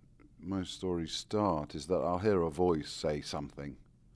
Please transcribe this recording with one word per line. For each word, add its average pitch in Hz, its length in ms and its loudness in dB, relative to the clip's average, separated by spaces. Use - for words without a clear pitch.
my 92 260 -4
stories 87 480 -4
start, 92 600 0
is 73 120 -8
that 87 100 2
I'll 85 220 2
hear 98 240 4
a 82 80 2
voice 80 400 2
say 76 320 -2
something, 71 560 -8